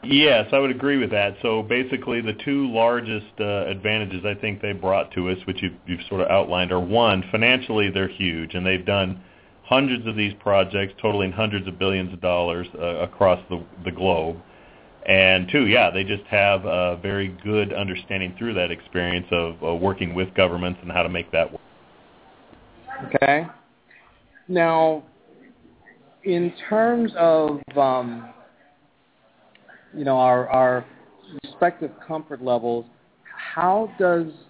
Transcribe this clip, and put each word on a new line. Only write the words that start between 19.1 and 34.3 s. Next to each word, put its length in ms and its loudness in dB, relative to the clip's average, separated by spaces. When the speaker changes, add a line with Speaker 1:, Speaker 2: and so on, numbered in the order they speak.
Speaker 1:
of, 320 0
uh, 100 0
working 400 -2
with 200 -4
governments 480 2
and 100 -12
how 100 0
to 60 0
make 240 -6
that 180 2
work. 100 -14
Speaker 2:
Okay. 400 0
Now, 540 2
in 280 0
terms 480 2
of... 440 4
Um, 540 0
you 100 -6
know, 120 2
our, 320 4
our 360 4
respective 460 -2
comfort 360 -10
levels, 440 -2
how 440 2
does 280 2